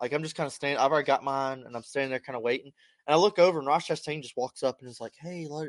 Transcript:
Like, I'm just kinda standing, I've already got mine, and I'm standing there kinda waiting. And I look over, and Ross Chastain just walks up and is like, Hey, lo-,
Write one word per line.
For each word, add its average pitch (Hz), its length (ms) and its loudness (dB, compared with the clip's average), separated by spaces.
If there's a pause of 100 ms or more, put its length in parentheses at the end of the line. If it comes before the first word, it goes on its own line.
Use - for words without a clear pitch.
Like, 123 120 -4
I'm 151 100 -2
just 156 120 -10
kinda 147 160 -4
standing, 143 280 -4
I've 135 120 4
already 151 140 2
got 139 180 2
mine, 135 420 -4
and 120 100 -12
I'm 113 80 -8
standing 135 280 -4
there 127 80 -2
kinda 127 200 -10
waiting. 127 340 -2 (340)
And 143 60 2
I 156 40 8
look 185 220 6
over, 175 200 6
and 135 80 -6
Ross 160 200 2
Chastain 151 340 -4
just 120 160 -16
walks 127 260 -6
up 127 160 0
and 127 100 -18
is 120 120 -16
like, 113 180 -12
Hey, 170 280 -10
lo-, 151 220 -8